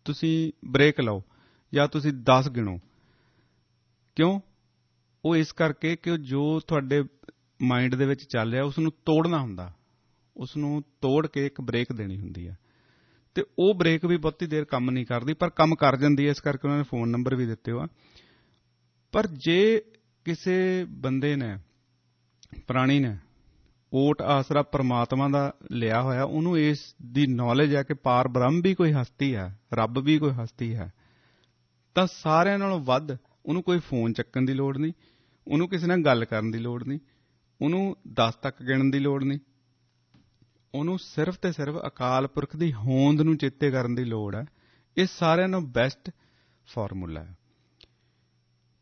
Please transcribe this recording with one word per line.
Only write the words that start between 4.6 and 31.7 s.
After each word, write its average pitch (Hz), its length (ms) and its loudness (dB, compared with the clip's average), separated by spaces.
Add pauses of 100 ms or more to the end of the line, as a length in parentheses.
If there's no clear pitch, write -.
ਉਹ 165 120 2
ਇਸ 160 160 0
ਕਰਕੇ 160 440 -2
ਕਿ - 140 -6
ਉਹ 170 60 0
ਜੋ 147 440 -2
ਤੁਹਾਡੇ 143 440 0 (580)
ਮਾਈਂਡ 127 320 2
ਦੇ 131 120 2
ਵਿੱਚ 135 180 -2
ਚੱਲ 113 280 -2
ਰਿਹਾ, 131 120 -2
ਉਸ 143 140 -4
ਨੂੰ 160 140 0
ਤੋੜਨਾ 165 480 2
ਹੁੰਦਾ, 90 340 -8 (640)
ਉਸ 139 200 -14
ਨੂੰ 147 280 -4 (160)
ਤੋੜ 147 260 2
ਕੇ 143 200 -2
ਇੱਕ - 140 -10
ਬ੍ਰੇਕ 120 320 -2
ਦੇਣੀ 101 260 -8
ਹੁੰਦੀ 90 280 -10
ਆ। 90 80 -14 (800)
ਤੇ 190 100 -2 (140)
ਉਹ 190 160 4
ਬ੍ਰੇਕ 165 300 2
ਵੀ 175 120 2
ਬਹੁਤੀ 156 300 -4
ਦੇਰ 151 180 -2
ਕੰਮ 127 260 -2
ਨਹੀਂ 127 160 -2
ਕਰਦੀ, 123 280 -4
ਪਰ 170 160 -2
ਕੰਮ 160 240 2
ਕਰ 135 220 4
ਜਾਂਦੀ 143 300 2
ਹੈ, 147 40 2
ਇਸ 143 100 -4
ਕਰਕੇ 143 280 -4
ਉਹਨਾਂ 143 100 0
ਨੇ 147 60 -2
ਫੋਨ 117 240 -4
ਨੰਬਰ 123 260 -2
ਵੀ 127 120 -2
ਦਿੱਤੇ 113 260 -6
ਹੋਆ। 127 140 -4 (1300)
ਪਰ 214 140 2
ਜੇ 185 580 2 (400)
ਕਿਸੇ 185 640 -2
ਬੰਦੇ 135 480 -2
ਨੇ 113 220 -6 (1080)
ਪ੍ਰਾਣੀ 131 340 2
ਨੇ 113 180 -2 (760)
ਓਟ 143 280 2
ਆਸਰਾ 143 400 2
ਪ੍ਰਮਾਤਮਾ 131 640 0
ਦਾ 139 260 0 (160)
ਲਿਆ 117 320 0
ਹੋਇਆ, 131 220 0
ਉਹਨੂੰ 160 340 0
ਇਸ 151 440 0
ਦੀ 123 240 2
ਨੌਲੇਜ 131 500 2
ਹੈ 139 60 0
ਕਿ 139 120 -6
ਪਾਰ 127 340 2
ਬ੍ਰਹਮ 127 320 2
ਵੀ 185 140 2
ਕੋਈ 170 180 2
ਹਸਤੀ 135 420 -2
ਹੈ, 95 260 -8 (140)
ਰੱਬ 117 240 0
ਵੀ 147 200 4
ਕੋਈ 147 120 0
ਹਸਤੀ 117 440 -6
ਹੈ, 92 180 -8 (1040)